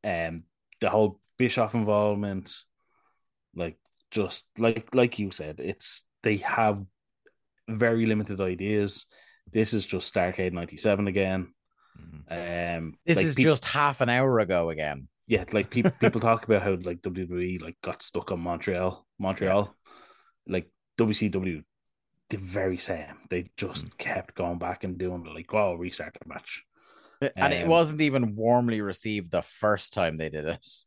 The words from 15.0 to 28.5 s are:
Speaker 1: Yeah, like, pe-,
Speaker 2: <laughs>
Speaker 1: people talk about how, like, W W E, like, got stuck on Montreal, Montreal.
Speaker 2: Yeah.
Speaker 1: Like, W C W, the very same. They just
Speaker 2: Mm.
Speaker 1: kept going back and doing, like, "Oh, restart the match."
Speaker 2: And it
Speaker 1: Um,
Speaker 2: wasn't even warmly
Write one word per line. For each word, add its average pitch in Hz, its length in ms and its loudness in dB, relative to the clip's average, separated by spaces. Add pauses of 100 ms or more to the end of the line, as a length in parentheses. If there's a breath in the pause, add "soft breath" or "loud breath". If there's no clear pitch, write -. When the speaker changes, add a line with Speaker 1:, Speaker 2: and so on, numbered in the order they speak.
Speaker 1:
Yeah, 101 260 2
like, 104 180 0
pe-, 120 120 0
Speaker 2:
<laughs> - 180 2
Speaker 1:
people 113 200 4
talk 113 240 2
about 104 180 4
how, 95 200 0
like, 90 200 -8
W 92 240 -6
W 87 140 -6
E, 92 180 -4
like, 85 240 -12
got - 200 -8
stuck - 300 -6
on 87 80 -4
Montreal, 87 680 -2 (120)
Montreal. 95 560 0 (720 soft breath)
Speaker 2:
Yeah. - 60 -4
Speaker 1:
Like, 92 180 -4 (260)
W 110 180 4
C 107 140 0
W, 90 340 -2 (680)
the 110 80 -4
very 95 400 -2
same. - 400 -8 (100)
They 90 280 -6
just - 300 -8
Speaker 2:
Mm. - 120 -18
Speaker 1:
kept - 360 -6
going 87 240 -4
back 87 260 -6
and 92 120 -6
doing, 90 280 -6
like, 80 280 -14
"Oh, 101 220 2
restart 90 460 -8
the - 80 -18
match." - 340 -14 (720 soft breath)
Speaker 2:
And 139 180 2
it - 100 -2
Speaker 1:
Um, 165 40 2
Speaker 2:
wasn't 156 340 4
even 131 340 2
warmly 117 440 4